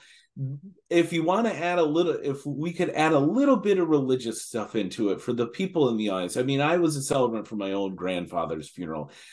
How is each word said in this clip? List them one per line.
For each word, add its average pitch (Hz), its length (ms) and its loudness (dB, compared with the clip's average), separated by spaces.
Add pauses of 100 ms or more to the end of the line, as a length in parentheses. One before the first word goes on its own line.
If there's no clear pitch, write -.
(880)
if 170 240 4
you 165 100 0
wanna 202 260 2
add 175 300 0
a 165 40 6
little, 156 380 2
if 139 240 -4
we 147 280 -4
could 170 160 -2
add 160 240 2
a 143 60 6
little 247 360 4
bit 196 240 2
of 170 80 2
religious 131 560 0
stuff 107 320 -6
into 101 360 0
it - 100 -4
for 123 100 -4
the 117 160 -2
people 175 400 0
in 117 80 0
the 107 140 -2
audience." 92 260 -4
I 127 80 0
mean, 139 160 0
I 151 160 2
was 160 220 2
a 135 40 -4
celebrant 120 460 0
for 113 80 -10
my 98 160 -4
own 98 240 -4
grandfather's 85 760 -4
funeral, 78 420 -8 (220)